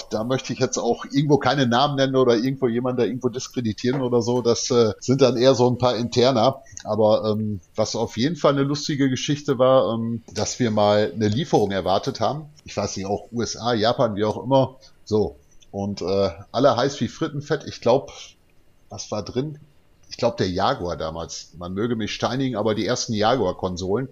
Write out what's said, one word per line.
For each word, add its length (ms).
da 140
möchte 300
ich 60
jetzt 180
auch 280
irgendwo 320
keine 300
Namen 280
nennen 200
oder 220
irgendwo 300
jemanden 320
da 60
irgendwo 220
diskreditieren 760
oder 200
so. 200
Das, 300
äh, 280
sind 220
dann 140
eher 200
so 140
ein 80
paar 200
Interna. 640
Aber, 500
ähm, 240
was 200
auf 200
jeden 200
Fall 180
eine 100
lustige 460
Geschichte 480
war, 380
ähm, 260
dass 260
wir 120
mal 420
eine 140
Lieferung 440
erwartet 500
haben. 240
Ich 140
weiß 180
nicht, 120
auch 260
U 80
S 160
A, 160
Japan, 420
wie 80
auch 180
immer. 360
So. 320
Und, 300
äh, 280
alle 260
heiß 240
wie 80
Frittenfett. 560
Ich 160
glaub, 320
was 220
war 140
drin? 320
Ich 100
glaub, 200
der 120
Jaguar 460
damals. 600
Man 160
möge 220
mich 180
steinigen, 420
aber 200
die 100
ersten 280
Jaguar-Konsolen. 1000